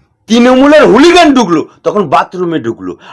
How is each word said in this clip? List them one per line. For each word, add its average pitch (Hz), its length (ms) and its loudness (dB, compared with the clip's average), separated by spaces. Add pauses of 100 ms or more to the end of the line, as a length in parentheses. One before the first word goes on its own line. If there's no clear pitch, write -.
(280)
তৃণমূলের 254 580 2
হুলিগান 311 480 2
ঢুকলো, 175 340 -2 (160)
তখন 165 260 -4
বাথরুমে 170 500 -4
ঢুকলো। 110 380 -12 (160)